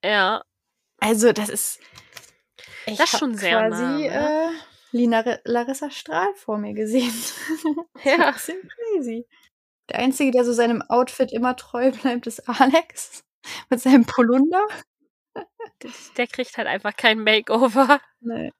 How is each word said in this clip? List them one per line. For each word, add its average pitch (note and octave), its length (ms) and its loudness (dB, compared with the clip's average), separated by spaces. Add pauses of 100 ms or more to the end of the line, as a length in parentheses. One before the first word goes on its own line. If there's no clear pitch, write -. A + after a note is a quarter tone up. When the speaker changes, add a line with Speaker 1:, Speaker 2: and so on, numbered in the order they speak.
Speaker 1:
Ja. G#3 380 2 (600)
Speaker 2:
Also A3 300 4
das G#3 160 -2
ist, - 320 -8 (1040)
ich G#3+ 120 -8
Speaker 1:
Das E4 100 4
ist - 60 -2
Speaker 2:
hab - 60 -2
Speaker 1:
schon B3+ 160 -2
sehr G3+ 320 2
Speaker 2:
quasi, A3 140 -2
Speaker 1:
nah, C4 160 -2
ne? D4+ 540 -2
Speaker 2:
äh, - 440 -12
Lina A#3 240 2
Re-, A3+ 240 -4
Larissa C4 460 -4
Strahl F4+ 440 -4
vor G#3+ 240 -8
mir G#3 160 -8
gesehen. A3+ 380 -2
<laughs> D#4 800 -6
Das - 100 -20
ist C#4+ 140 4
Speaker 1:
Ja. - 100 4
Speaker 2:
ein C#4 60 -2
bisschen F#4 340 -12
crazy. C#4 580 -6 (640)
Der - 100 -6
Einzige, C4+ 320 0
der B3 140 2
so A#3+ 80 0
seinem A#3 300 0
Outfit B3 500 0
immer B3 240 -2
treu B3 340 -2
bleibt, A#3+ 360 -4
ist - 220 -12
Alex C4+ 760 0 (460)
mit B3 100 0
seinem C4 240 8
Polunder. C#4 600 4 (1160)
Speaker 1:
Der, B3 80 -14 (260)
der A#3+ 100 -2
kriegt - 320 -8
halt A3 100 -4
einfach G#3 280 -4
kein A3 280 2
Makeover. A3+ 760 4 (200)
Speaker 2:
Nee. A#3 400 -10